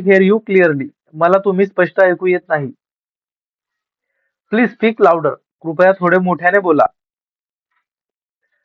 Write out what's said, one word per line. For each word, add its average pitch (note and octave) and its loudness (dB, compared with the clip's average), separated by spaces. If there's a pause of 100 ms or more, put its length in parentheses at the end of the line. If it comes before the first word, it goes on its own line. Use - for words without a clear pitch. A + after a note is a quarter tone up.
hear F#3+ 4
you G3 2 (120)
clearly. D#3 0 (280)
मला F3 0
तुम्ही G3 -2
स्पष्ट F#3 -2
ऐकू F#3 0
येत F3+ 0
नाही. D3 -4 (1900)
Please A3+ 0
speak A3+ -4
louder. D#3 0 (260)
कृपया E3+ 0
थोडे F3+ 0
मोठ्याने F3+ -2
बोला. D#3+ 0 (1800)